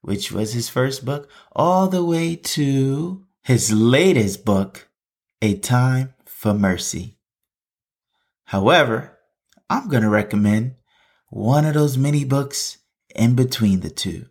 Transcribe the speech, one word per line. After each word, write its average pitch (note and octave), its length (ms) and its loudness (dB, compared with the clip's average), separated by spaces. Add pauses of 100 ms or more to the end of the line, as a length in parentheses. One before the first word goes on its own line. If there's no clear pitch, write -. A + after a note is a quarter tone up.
which - 300 -6
was G#2+ 220 -4
his A#2+ 160 -6
first C3+ 360 -4
book, C#3+ 240 -8 (220)
all F#3 360 2
the F#3 160 0
way E3 320 -2
to C#3 880 -2 (180)
his A#2+ 300 2
latest A#2+ 720 2
book, G2 440 -2 (520)
A G#2 160 0
Time C3 560 0 (120)
for - 280 -4
Mercy. F#2 640 -4 (1300)
However, A#2+ 720 2 (520)
I'm A#3+ 200 -4
gonna A2 200 2
recommend G#2 680 0 (540)
one C3+ 360 2
of D3+ 80 0
those D3 240 2
mini C#3+ 260 0
books C3+ 540 -4 (360)
in A#2+ 220 4
between A2 460 2
the E2+ 80 -8
two - 420 -8